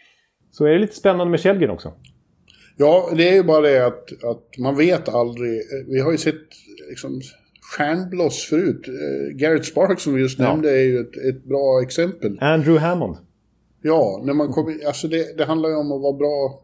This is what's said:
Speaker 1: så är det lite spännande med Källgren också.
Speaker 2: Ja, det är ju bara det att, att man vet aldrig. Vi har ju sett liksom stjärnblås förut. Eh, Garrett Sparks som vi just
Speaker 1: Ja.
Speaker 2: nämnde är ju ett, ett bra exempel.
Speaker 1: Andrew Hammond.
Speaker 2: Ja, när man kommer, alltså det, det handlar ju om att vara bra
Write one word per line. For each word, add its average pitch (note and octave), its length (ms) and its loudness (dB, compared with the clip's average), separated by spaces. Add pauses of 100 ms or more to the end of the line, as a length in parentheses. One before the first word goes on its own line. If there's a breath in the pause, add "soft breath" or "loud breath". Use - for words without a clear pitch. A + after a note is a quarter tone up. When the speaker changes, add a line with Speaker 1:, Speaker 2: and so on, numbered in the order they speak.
(520 soft breath)
Speaker 1:
så D3+ 140 0
är D3+ 80 6
det F3 60 4
lite G#3 160 -2
spännande F3+ 360 2
med E3 80 2
Källgren F#3+ 300 2
också. F2 240 -10 (840 soft breath)
Speaker 2:
Ja, E3+ 380 4
det E3+ 120 4
är F#3 60 6
ju F#3+ 80 6
bara D#3 180 4
det C3+ 240 6
att, - 380 -6
att - 360 -8
man C3+ 180 -2
vet D#3+ 320 2
aldrig. A#2+ 520 -2 (260)
Vi C3+ 120 0
har D3 120 2
ju D#3 60 2
sett D#3 180 -2 (540)
liksom C3+ 320 -12 (560)
stjärnblås E3+ 720 -4
förut. D#3 380 -2
Eh, C#3 480 -8
Garrett D3+ 300 0
Sparks F#3 380 0
som D3 120 0
vi C3 60 2
just C3 180 -2
Speaker 1:
Ja. B2+ 100 2
Speaker 2:
nämnde D#3 200 0
är C3 140 4
ju B2+ 160 2
ett, - 180 -10 (180)
ett C3 80 -18
bra C3 380 0
exempel. C3 600 -4
Speaker 1:
Andrew D#3 460 4
Hammond. C#3 300 -4 (640)
Speaker 2:
Ja, C3 440 0
när C#3 80 -2
man D3 140 0
kommer, D3+ 400 -4
alltså C#3+ 200 -4
det, D#3+ 300 -4
det D3+ 80 -2
handlar D#3+ 240 -2
ju D#3 60 -2
om D3 160 -4
att C3+ 100 -6
vara C#3 160 0
bra C#3 460 -4